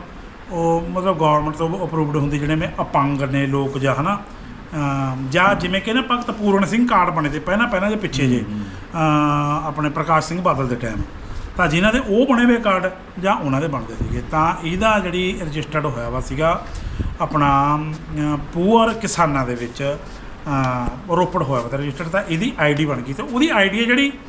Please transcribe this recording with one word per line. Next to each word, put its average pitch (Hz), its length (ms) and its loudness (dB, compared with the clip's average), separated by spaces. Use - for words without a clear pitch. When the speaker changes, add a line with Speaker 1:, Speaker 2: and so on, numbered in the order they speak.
Speaker 1:
ਉਹ 165 300 2
ਮਤਲਬ 180 360 0
ਗੌਰਮੈਂਟ 151 380 4
ਤੋਂ 165 320 -2
ਅਪਰੂਵਡ 147 280 0
ਹੁੰਦੀ, 143 240 0
ਜਿਹੜੇ 147 160 0
ਮੈਂ 165 260 -2
ਅਪੰਗ 143 400 0
ਨੇ 139 260 0
ਲੋਕ 139 300 0
ਜਾਂ 139 180 2
ਹਨਾ, 175 200 0
ਅ, 202 40 -4
ਜਾਂ 185 240 6
ਜਿਵੇਂ 185 260 0
ਕਿ 220 120 -2
ਨਾ 254 180 2
ਭਗਤ 240 200 0
ਪੂਰਨ 196 340 2
ਸਿੰਘ 226 220 2
ਕਾਰਡ 185 220 4
ਬਣੇ 160 200 0
ਤੇ 151 100 -4
ਪਹਿਲਾਂ, 202 280 0
ਪਹਿਲਾਂ 202 220 0
ਜੇ 214 60 0
ਪਿੱਛੇ 139 320 0
ਜੇ 123 160 2
Speaker 2:
ਹੂੰ, 104 100 -6
ਹੂੰ। 104 100 -6
Speaker 1:
ਅਹ, 151 760 2
ਆਪਣੇ 151 220 -2
ਪ੍ਰਕਾਸ਼ 156 380 2
ਸਿੰਘ 175 140 -4
ਬਾਦਲ 139 260 2
ਦੇ 120 80 -2
ਟਾਈਮ, 110 260 -4
ਤਾਂ 180 100 4
ਜਿਨ੍ਹਾਂ 180 260 4
ਦੇ 247 60 2
ਉਹ 233 260 4
ਬਣੇ 240 200 4
ਹੋਏ 240 120 6
ਕਾਰਡ 185 320 2
ਜਾਂ 190 160 2
ਉਹਨਾਂ 135 260 0
ਦੇ 160 60 0
ਬਣਦੇ 117 260 -6
ਸੀਗੇ, 120 380 -4
ਤਾਂ 160 320 2
ਇਹਦਾ 202 360 2
ਜਿਹੜੀ 185 420 -2
ਰਜਿਸਟਰਡ 151 440 -2
ਹੋਇਆ 120 240 -4
ਵਾ 123 100 -2
ਸੀਗਾ 156 460 0
ਆਪਣਾ, 143 560 2
ਅਹ, 151 600 -4
ਪੂਅਰ 226 400 4
ਕਿਸਾਨਾਂ 160 520 0
ਦੇ 123 100 -4
ਵਿੱਚ, 131 420 -4
ਅਹ, 127 680 -2
ਰੋਪੜ 175 280 2
ਹੋਇਆ 131 180 0
ਵਾ 120 80 -6
ਤਾਂ 135 100 -4
ਰਜਿਸਟਰਡ, 143 280 -6
ਤਾਂ 190 220 0
ਇਹਦੀ 170 300 0
ਆਈਡੀ 147 260 2
ਬਣ 143 120 -2
ਗਈ। 123 160 -8
ਤਾਂ 135 120 -8
ਉਹਦੀ 277 240 2
ਆਈਡੀ 202 300 2
ਹੈ 233 60 2
ਜਿਹੜੀ, 269 260 2